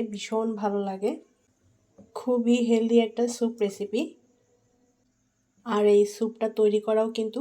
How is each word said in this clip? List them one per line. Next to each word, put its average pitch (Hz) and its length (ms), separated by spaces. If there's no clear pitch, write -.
ভীষণ 220 520
ভালো 202 260
লাগে। 196 320
খুবই 240 480
হেলদি 226 340
একটা 226 300
স্যুপ 233 300
রেসিপি। 208 440
আর 208 200
এই 208 200
স্যুপটা 220 420
তৈরি 214 320
করাও 220 300
কিন্তু 220 300